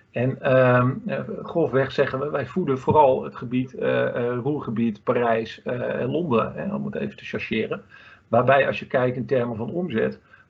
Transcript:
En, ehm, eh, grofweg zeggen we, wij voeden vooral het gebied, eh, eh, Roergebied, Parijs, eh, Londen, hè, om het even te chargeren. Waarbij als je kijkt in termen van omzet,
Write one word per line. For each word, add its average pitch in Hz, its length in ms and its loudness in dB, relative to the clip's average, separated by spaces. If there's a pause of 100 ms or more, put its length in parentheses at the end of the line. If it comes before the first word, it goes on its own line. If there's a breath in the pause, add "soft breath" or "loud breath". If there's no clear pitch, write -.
(100)
En, 127 320 -2
ehm, 127 480 6 (160)
eh, 135 140 -4 (220)
grofweg 135 500 0
zeggen 131 280 0
we, 147 100 -4
wij 147 160 -4
voeden 139 320 -2
vooral 143 460 4
het - 120 -12
gebied, 127 380 -4
eh, 127 320 0
eh, 123 360 -2
Roergebied, 117 600 -2
Parijs, 117 580 0
eh, 123 480 -4
Londen, 135 440 0
hè, - 200 -4
om - 100 -4
het - 100 -6
even - 220 -6
te - 80 -18
chargeren. - 580 -6 (460 loud breath)
Waarbij 135 380 4
als 143 120 -2
je - 80 -10
kijkt 127 300 0
in 123 100 -6
termen 120 300 0
van 120 140 -6
omzet, 156 500 -2 (300 soft breath)